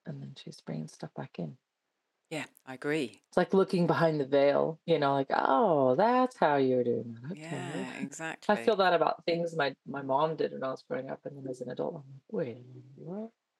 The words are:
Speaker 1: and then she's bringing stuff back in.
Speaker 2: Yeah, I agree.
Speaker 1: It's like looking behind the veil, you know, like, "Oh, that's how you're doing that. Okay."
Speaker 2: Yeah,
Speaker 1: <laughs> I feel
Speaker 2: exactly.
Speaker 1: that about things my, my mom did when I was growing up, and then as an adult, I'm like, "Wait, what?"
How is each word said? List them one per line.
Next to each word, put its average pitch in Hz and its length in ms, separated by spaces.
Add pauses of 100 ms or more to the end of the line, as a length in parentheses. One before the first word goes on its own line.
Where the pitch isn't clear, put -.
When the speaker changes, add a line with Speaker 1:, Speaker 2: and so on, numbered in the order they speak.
Speaker 1:
and 143 160
then 139 140
she's - 240
bringing 156 280
stuff - 260
back - 240
in. 151 180 (760)
Speaker 2:
Yeah, 147 140 (220)
I 131 80
agree. 147 540
Speaker 1:
It's - 80
like 180 180
looking 185 320
behind 156 340
the 131 60
veil, 143 600
you 165 120
know, 139 160
like, 139 160
"Oh, 160 680
that's 247 400
how 151 200
you're 127 280
doing 117 380
that. 143 100
Okay." 151 80
Speaker 2:
Yeah, 131 500
Speaker 1:
<laughs> - 60
I - 0
feel - 100
Speaker 2:
exactly. 160 580 (120)
Speaker 1:
that 185 180
about - 300
things 170 320
my, 139 180 (120)
my 139 160
mom 147 340
did 143 160
when 143 100
I 131 80
was - 180
growing 135 220
up, 143 160
and 143 100
then 135 140
as 131 100
an 170 100
adult, 147 260
I'm 139 160
like, - 180
"Wait, 127 320 (320)
what?" 185 360 (300)